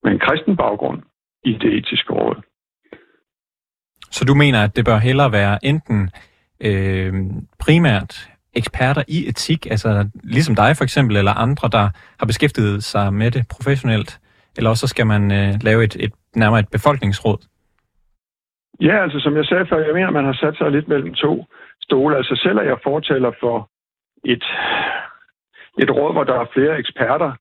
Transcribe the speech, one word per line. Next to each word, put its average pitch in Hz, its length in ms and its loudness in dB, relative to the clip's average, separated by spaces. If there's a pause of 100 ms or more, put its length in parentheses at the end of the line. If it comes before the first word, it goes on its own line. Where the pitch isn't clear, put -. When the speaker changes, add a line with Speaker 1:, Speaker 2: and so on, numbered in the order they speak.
Speaker 1:
med 104 100 2
en 98 60 0
kristen 160 380 0
baggrund 107 460 -4 (420)
i 123 80 0
Det 107 220 0
Etiske - 380 -4
Råd. - 300 -2 (1700)
Speaker 2:
Så - 140 -4
du 139 100 6
mener, 135 300 4
at 104 120 -2
det 120 80 0
bør 110 140 4
hellere 127 340 2
være 101 320 2
enten, 110 460 0 (500)
øh, 95 520 0 (460)
primært 151 720 0 (260)
eksperter 127 540 -2
i 160 200 -4
etik, - 380 -4
altså 104 420 0 (160)
ligesom 135 300 0
dig 127 220 4
for - 80 0
eksempel, 123 320 2
eller 101 160 2
andre, 117 360 0
der 104 200 2 (300)
har 113 80 -2
beskæftiget 110 580 0
sig 101 300 0
med 110 160 0
det 123 200 -2
professionelt, 127 680 -2 (360)
eller 113 140 2
også 113 160 0
så - 0 -
skal 117 200 0
man, 104 160 2 (100)
øh, 101 300 2
lave 113 220 4
et, 104 120 -2
et, - 160 -4 (240)
nærmere 110 240 4
et 104 80 -2
befolkningsråd? 107 720 0 (1400)
Speaker 1:
Ja, 190 220 4
altså 147 180 -4
som 147 160 0
jeg 151 80 0
sagde 175 220 0
før, 165 120 0
jeg 156 160 0
mener, 185 160 0
man 147 140 0
har 135 80 0
sat 151 240 -2
sig 151 140 0
lidt 147 180 -2
mellem 151 260 -2
to 156 320 -2 (340)
stole. 143 360 2
Altså 127 260 -2
selv 202 160 0
er 202 40 0
jeg 135 200 0
fortaler 139 580 -2
for 117 300 -2 (540)
et, 123 200 -6 (1300)
et 139 120 0
råd, 147 220 0
hvor 156 120 0
der 127 100 0
er 127 200 -2
flere 147 240 2
eksperter. 135 640 -2